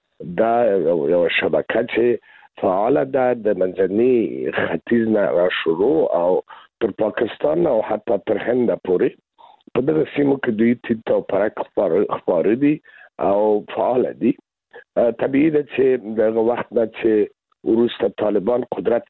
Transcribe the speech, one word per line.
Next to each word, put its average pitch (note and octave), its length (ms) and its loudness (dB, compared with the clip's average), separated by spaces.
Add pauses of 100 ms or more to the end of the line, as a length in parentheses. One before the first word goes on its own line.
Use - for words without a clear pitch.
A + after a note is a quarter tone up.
(400)
دا A#2 260 2
یو-، E2 440 2
یوه E2+ 200 2
شبکه E2 540 -2
چې A#2 340 0 (440)
فعاله G#2+ 420 0
ده، C3 300 0
د A2 140 -6
منځني F#2+ 680 0 (400)
ختیځ A2+ 520 -2
نه G#2+ 120 2
را F2 300 2 (140)
شروع G#2 520 0
او F2 280 2 (380)
تر G#2+ 100 0
پاکستان D3 760 -2
او A2+ 140 2
حتی G#2+ 360 -2 (100)
تر G#2 100 0
هند A#2 340 0
پورې F2+ 380 0 (640)
په B2 80 -2
دغه D3+ 240 0 (100)
سیمو C#3 200 2
کې C3+ 160 -2
دوی A2+ 240 2
تیت - 360 -4
او G#2 100 2
پرک G2+ 380 -2
خپاره، G2 520 0
خپاره F#2 440 0
دي C#3+ 260 0 (380)
او G#2 460 0 (100)
فعاله G#2+ 360 0
دي. D2+ 260 -2 (600)
اه، A#2 140 4
طبیعي C3+ 380 0
ده D3 160 0 (100)
چې B2+ 240 2 (180)
دغه A2 220 2
وخت A2+ 340 -2
نه A#2 120 2
چې A2 420 0 (360)
وروسته A2+ 440 0
طالبان G#2+ 640 -2
قدرت A2+ 380 -2